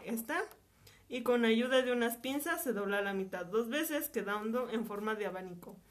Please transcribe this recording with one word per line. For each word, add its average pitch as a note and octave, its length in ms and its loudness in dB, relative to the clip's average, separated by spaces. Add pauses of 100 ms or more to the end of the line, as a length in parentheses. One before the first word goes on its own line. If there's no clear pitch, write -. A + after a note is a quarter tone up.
esta B3+ 380 -2 (680)
y B3 140 -4
con A#3+ 200 4
ayuda A#3+ 380 6
de B3 100 0
unas A#3 260 2
pinzas D4 460 -2
se B3+ 80 0
dobla G3+ 280 0
a - 20 2
la G3+ 140 -2
mitad F#3 320 -4
dos A3+ 220 0
veces, D4+ 400 0
quedando A3 600 -2
en A3 160 0
forma G#3 300 -2
de G#3 100 -2
abanico. F#3 500 -8 (160)